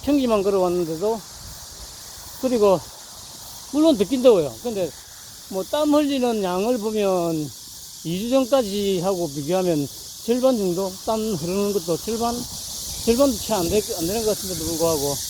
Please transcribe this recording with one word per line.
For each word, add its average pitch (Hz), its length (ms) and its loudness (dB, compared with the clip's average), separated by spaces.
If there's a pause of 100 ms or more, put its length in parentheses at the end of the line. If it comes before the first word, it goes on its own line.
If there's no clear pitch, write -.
평지만 254 400 4
걸어왔는데도, 180 760 2 (1200)
그리고 208 380 4 (920)
물론 302 260 6
듣긴 208 260 0
더워요. 170 300 6 (100)
근데 196 260 -2 (600)
뭐, 190 140 -4
땀 302 300 2
흘리는 262 500 2
양을 196 360 0
보면 185 720 0 (540)
이 170 160 -2
주 233 100 -4
전까지 208 720 2
하고 175 320 0
비교하면 156 540 0 (380)
절반 247 320 4
정도, 190 340 0 (140)
땀 220 140 0
흐르는 202 540 -2
것도 170 240 0
절반, 233 380 -2 (680)
절반도 240 320 4
채 220 160 -2
안 175 160 2
되-, 208 280 2
안 165 100 -2
되는 220 180 -2
것 214 100 2
같은데도 170 300 -6
불구하고 156 500 0 (140)